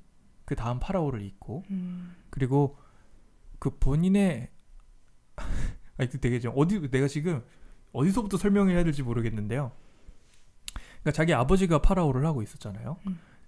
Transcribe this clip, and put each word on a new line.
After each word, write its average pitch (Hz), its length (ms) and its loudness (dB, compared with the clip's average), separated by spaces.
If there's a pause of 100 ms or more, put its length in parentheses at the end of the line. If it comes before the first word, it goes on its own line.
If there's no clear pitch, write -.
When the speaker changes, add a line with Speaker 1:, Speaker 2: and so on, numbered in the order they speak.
(440)
Speaker 1:
그 - 100 -6
다음 123 240 -4
파라오를 143 440 -2
잇고 - 480 -12
Speaker 2:
음. 180 440 -8 (160)
Speaker 1:
그리고 135 460 0 (840)
그 - 200 -4
본인의 170 720 2 (840)
<laughs> - 600 -4
아니, 127 120 -2
그 131 100 -8
되게 123 200 0
좀 117 160 -4
어디, 156 340 2
내가 131 180 2
지금 147 340 -4 (500)
어디서부터 196 440 0
설명을 196 380 4
해야 170 100 4
될지 147 180 0
모르겠는데요. 113 720 -4 (1040)
그러니까 - 380 -4
자기 165 200 2
아버지가 160 480 4
파라오를 151 460 4
하고 147 160 -2
있었잖아요. 113 640 -10
Speaker 2:
음. 185 120 -6 (300)